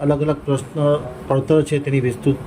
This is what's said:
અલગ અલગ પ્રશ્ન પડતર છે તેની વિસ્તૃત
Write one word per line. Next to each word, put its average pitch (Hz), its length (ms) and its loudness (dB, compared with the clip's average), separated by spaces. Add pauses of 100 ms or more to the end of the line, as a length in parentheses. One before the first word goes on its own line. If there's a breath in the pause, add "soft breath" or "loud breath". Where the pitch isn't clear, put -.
અલગ 147 200 2
અલગ 151 140 0
પ્રશ્ન 143 440 -4 (480)
પડતર 139 340 4
છે 147 160 0
તેની 139 220 0
વિસ્તૃત 127 360 0 (100)